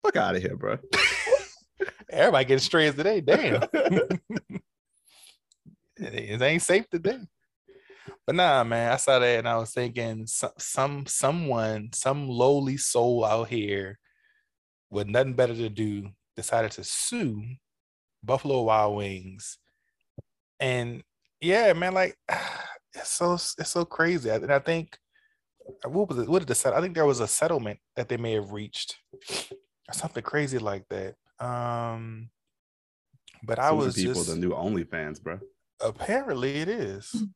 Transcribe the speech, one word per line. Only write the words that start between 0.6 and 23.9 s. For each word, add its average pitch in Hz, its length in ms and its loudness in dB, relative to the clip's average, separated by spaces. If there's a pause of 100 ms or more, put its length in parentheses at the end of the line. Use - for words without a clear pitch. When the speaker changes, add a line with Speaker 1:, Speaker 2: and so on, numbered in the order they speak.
Speaker 2:
<laughs> - 680 -10
Everybody 143 360 6
getting 135 160 6
strays 151 340 4
today. 185 260 2
Damn. 135 400 4 (100)
Speaker 1:
<laughs> - 0 - (2250)
Speaker 2:
It, - 200 -12
it 110 260 -4
ain't 156 220 4
safe 196 260 2
today. 196 300 -2 (1040)
But 131 100 -2
nah, 156 280 6
man, 117 280 2
I 127 60 2
saw 131 220 4
that 123 180 4
and 113 100 0
I 117 100 2
was 113 140 -4
thinking, 117 540 -4
so-, - 320 -4
some, 143 480 -2
someone, 117 880 0
some 139 340 -2
lowly 135 500 2
soul 120 460 2
out 110 260 2
here 101 500 -4 (920)
with 101 180 -4
nothing 127 280 2
better 123 180 4
to 113 160 -4
do 101 400 -4 (260)
decided 113 360 0
to - 120 -14
sue 131 600 -4 (800)
Buffalo 131 400 0
Wild 107 320 4
Wings. 95 640 -8 (1000)
And 123 440 -2 (380)
yeah, 190 320 6
man, 175 200 0
like, 185 300 0
<sighs> - 720 -8
it's - 160 -10
so, 175 240 2
it's - 340 -6
so 170 160 0
crazy. 160 460 0